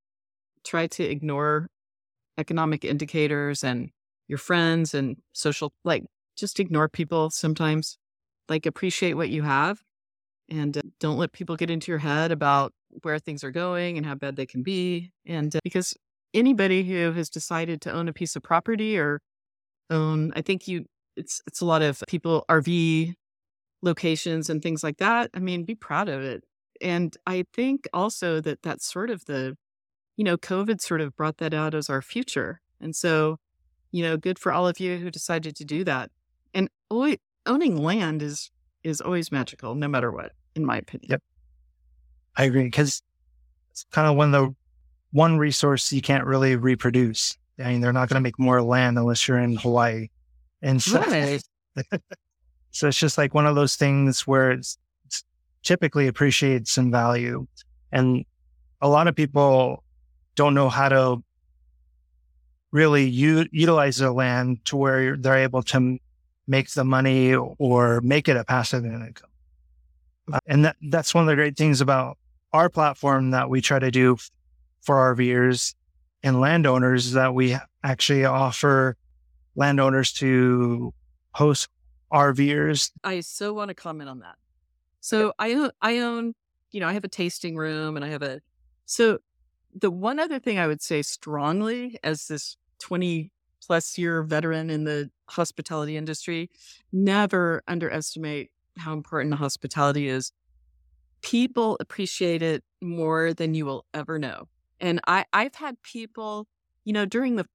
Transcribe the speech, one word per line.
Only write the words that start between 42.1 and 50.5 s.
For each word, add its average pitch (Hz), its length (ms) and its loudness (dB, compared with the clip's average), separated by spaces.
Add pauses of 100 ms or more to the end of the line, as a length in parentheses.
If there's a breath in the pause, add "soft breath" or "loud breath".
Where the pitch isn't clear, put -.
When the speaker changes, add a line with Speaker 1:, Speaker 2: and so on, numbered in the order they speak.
Speaker 2:
I 135 80 4
agree, 131 240 2
'cause 139 320 0 (720)
it's - 220 -18
kinda 156 200 4
one 143 220 4
of 135 140 4
the, 135 60 -10 (580)
one 160 260 6
resource 143 540 0
you 135 100 0
can't 139 220 2
really 135 320 2
reproduce. 120 800 2 (240)
I 123 80 -4
mean, 123 120 0
they're 123 120 2
not 127 160 2
gonna 135 120 2
make 127 200 -2
more 127 200 6
land 123 380 4
unless 120 300 2
you're 123 100 4
in 120 160 2
Hawaii. 117 540 0 (540)